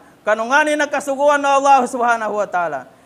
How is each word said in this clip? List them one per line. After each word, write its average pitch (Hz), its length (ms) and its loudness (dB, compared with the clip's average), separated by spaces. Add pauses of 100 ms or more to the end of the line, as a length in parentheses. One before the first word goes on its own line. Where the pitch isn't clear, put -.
(220)
Kanungani 247 560 0
na 294 80 0
kasuguan 285 560 0
na 277 160 2
Allah 269 280 4
Subhanahu 233 520 -2
wa 202 80 -2
taala. 165 440 -6 (160)